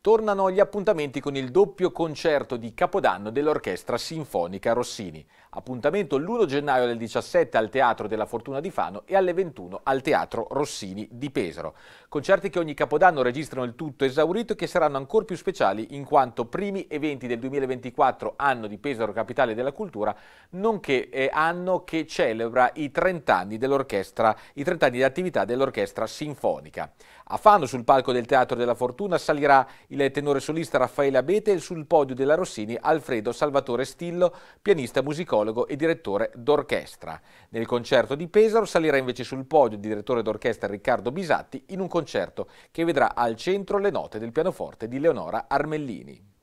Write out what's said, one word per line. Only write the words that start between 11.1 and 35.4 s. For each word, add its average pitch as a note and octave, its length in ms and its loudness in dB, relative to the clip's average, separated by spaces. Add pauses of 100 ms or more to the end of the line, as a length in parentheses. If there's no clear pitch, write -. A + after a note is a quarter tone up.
di B2+ 200 -8
Pesaro. D#2+ 440 -4 (360)
Concerti F#3+ 400 0
che - 80 -4
ogni D#3 160 -4
Capodanno D3+ 480 4
registrano C3 420 -2
il A#2+ 120 -8
tutto D3 280 -4
esaurito D#3+ 480 0
e - 40 -2
che F3 100 -6
saranno D3+ 320 0
ancor G#3 260 0
più F3+ 120 -8
speciali A2 580 -2
in C#3 100 -10
quanto B2+ 400 2
primi G3 440 -6
eventi C#3+ 380 -4
del A#2+ 120 -2
duemilaventiquattro, C3 1000 -2
anno B2+ 300 0
di G#2 100 -8
Pesaro, A2+ 360 -4
capitale A2+ 420 0
della B2+ 180 -2
cultura, G#2+ 420 -4 (360)
nonché, F#3 580 -2
eh, C3 240 -2
anno F3 500 0
che D#3+ 240 -4
celebra A#2 680 2
i C#3+ 160 -6
trent'anni B2 680 0
dell'orchestra, A2+ 800 0 (180)
i C#3 100 -8
trent'anni D3+ 340 2
di B2+ 40 2
attività C3+ 440 0
dell'Orchestra A2+ 600 -2
Sinfonica. F2 840 -6 (360)
A - 100 -4
Fano, G#3 260 6
sul B2 200 -6
palco C3+ 280 4
del A#2+ 140 0
Teatro C3 300 4
della A#2+ 180 0
Fortuna, E3+ 420 -2
salirà C#3+ 500 4 (220)
il C#3 220 0
tenore C#3+ 300 0
solista D#3+ 360 -4
Raffaele C3+ 400 2
Abete G3 360 2
e F#3 60 2
sul D#3+ 280 -10
podio C#3+ 280 4
della C3+ 200 2
Rossini A#2 440 -4
Alfredo B2+ 540 0
Salvatore C3+ 520 0
Stillo, F3 500 -2 (260)
pianista, C#3 420 0
musicologo A#2+ 640 0